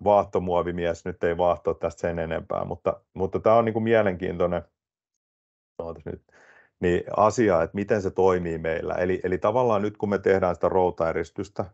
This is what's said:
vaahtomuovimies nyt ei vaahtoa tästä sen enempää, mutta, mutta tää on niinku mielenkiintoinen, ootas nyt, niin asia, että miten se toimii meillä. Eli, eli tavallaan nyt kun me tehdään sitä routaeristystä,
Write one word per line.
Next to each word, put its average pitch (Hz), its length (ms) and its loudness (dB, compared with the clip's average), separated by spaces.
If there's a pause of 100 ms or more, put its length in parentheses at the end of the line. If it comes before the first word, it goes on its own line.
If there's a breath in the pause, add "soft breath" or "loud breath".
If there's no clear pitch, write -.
vaahtomuovimies 87 1000 0
nyt 90 200 -8
ei 87 120 0
vaahtoa 87 380 0
tästä - 260 -6
sen 85 180 -4
enempää, 85 460 -4
mutta, 92 360 -4 (140)
mutta 95 260 -4
tää 110 140 4
on 117 100 4
niinku 113 160 -2
mielenkiintoinen, 90 800 0 (1160)
ootas 82 260 -12
nyt, 87 180 -12 (580 soft breath)
niin 90 240 2 (120)
asia, 104 460 4
että 85 120 -4
miten 101 280 -2
se 92 80 -2
toimii 90 480 2
meillä. 80 360 -4
Eli, 90 300 -2
eli 90 140 0
tavallaan 107 440 2
nyt 104 140 -4
kun 104 120 -4
me 101 100 0
tehdään 95 360 2
sitä 92 140 0
routaeristystä, 85 1040 -2